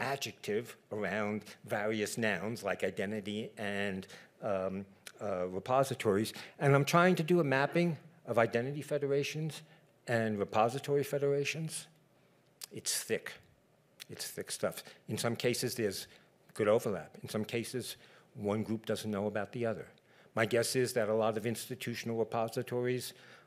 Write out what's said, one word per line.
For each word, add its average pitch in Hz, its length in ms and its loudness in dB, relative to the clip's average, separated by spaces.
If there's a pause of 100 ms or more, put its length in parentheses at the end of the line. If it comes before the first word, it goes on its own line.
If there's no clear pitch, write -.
adjective 120 760 -2 (140)
around 104 540 0 (200)
various 107 540 0
nouns 104 460 0
like 92 180 -2
identity 104 720 -4
and, 101 520 -4 (340)
um, 95 440 -2 (360)
uh, 95 240 -2
repositories. 107 880 2 (260)
And 139 160 6
I'm 139 100 6
trying 175 300 6
to 175 80 2
do 175 160 4
a 165 60 4
mapping 143 520 2 (300)
of 117 120 0
identity 120 440 2
federations 143 800 -2 (460)
and 110 300 2
repository 120 640 2
federations. 143 800 -2 (840)
It's - 260 -4
thick. - 360 -4 (760)
It's - 160 -10
thick - 240 -10
stuff. - 320 -4 (260)
In 113 80 -4
some 117 200 0
cases, 120 400 0
there's 104 320 -2 (460)
good 107 140 2
overlap. 104 540 2
In - 60 -10
some 107 160 -2
cases, 117 520 -6 (380)
one 104 280 0
group 110 220 -4
doesn't 110 260 -2
know 101 160 0
about 104 260 -4
the 120 120 -4
other. 110 220 -4 (480)
My 113 100 4
guess 117 320 4
is 123 160 2
that 110 160 2
a 110 60 4
lot 110 240 2
of 104 80 -4
institutional 117 720 -4
repositories 123 960 -2 (320)